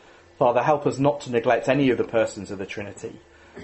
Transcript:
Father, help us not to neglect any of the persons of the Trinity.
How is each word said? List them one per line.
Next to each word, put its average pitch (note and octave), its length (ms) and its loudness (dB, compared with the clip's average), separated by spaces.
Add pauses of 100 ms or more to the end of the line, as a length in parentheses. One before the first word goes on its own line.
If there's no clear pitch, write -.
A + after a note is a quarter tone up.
(380)
Father, A#2+ 260 4
help D3 240 2
us B2+ 100 -2
not C#3+ 240 2
to B2+ 100 -12
neglect A#2 380 2
any C3+ 220 4
of A2 80 0
the A2 40 2
persons G#2+ 460 -2
of G2+ 80 -10
the G2 80 -8
Trinity. G2+ 540 -12 (440)